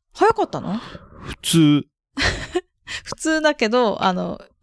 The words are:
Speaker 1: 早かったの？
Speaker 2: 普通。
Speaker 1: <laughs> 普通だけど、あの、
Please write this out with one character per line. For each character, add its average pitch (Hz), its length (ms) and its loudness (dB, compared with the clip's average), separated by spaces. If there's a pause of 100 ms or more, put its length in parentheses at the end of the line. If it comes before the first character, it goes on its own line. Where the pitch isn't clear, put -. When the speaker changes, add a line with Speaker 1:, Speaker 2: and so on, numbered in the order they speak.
(120)
Speaker 1:
早 427 200 4
か 415 120 -2
っ - 60 -6
た 151 100 -8
の？ 196 180 -6 (420)
Speaker 2:
普 - 220 -12
通。 147 440 4 (300)
Speaker 1:
<laughs> - 480 -4 (400)
普 - 120 -12
通 311 260 0
だ 302 120 2
け 240 140 -2
ど、 233 340 0
あ 185 100 2
の、 180 280 -6 (220)